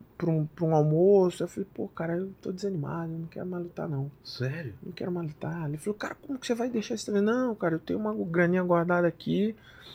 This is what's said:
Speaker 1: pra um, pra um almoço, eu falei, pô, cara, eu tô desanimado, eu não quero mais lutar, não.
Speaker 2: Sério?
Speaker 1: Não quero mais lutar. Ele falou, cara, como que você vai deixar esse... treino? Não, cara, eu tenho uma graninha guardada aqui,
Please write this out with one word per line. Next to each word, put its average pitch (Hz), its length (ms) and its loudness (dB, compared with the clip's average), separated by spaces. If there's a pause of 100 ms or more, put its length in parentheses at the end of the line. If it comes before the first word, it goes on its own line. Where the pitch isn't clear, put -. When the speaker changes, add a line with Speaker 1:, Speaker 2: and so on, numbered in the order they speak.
(160)
Speaker 1:
pra 170 140 0
um, 156 160 2
pra - 180 -4
um 160 100 2
almoço, 175 680 6
eu 175 60 -2
falei, - 260 -8
pô, 202 140 -6
cara, 165 280 -4
eu 190 140 -4 (100)
tô - 120 -8
desanimado, 165 600 -4
eu 165 60 -6
não 165 80 -8
quero - 200 -10
mais 180 180 -6
lutar, 170 240 -8
não. 143 220 -4 (140)
Speaker 2:
Sério? 131 480 -6 (100)
Speaker 1:
Não 180 100 -12
quero - 200 -6
mais 170 160 -4
lutar. 156 400 -6
Ele 147 80 -4
falou, 208 220 -6
cara, - 240 -8
como 269 160 -8
que - 80 -10
você 240 80 0
vai 240 160 -2
deixar 233 240 -2
esse... 208 120 -8
treino? 202 200 2
Não, 240 280 2
cara, 175 200 0
eu 165 60 -2
tenho 180 180 -2
uma 214 160 -2
graninha 180 480 2
guardada 175 440 4
aqui, 180 480 2 (400)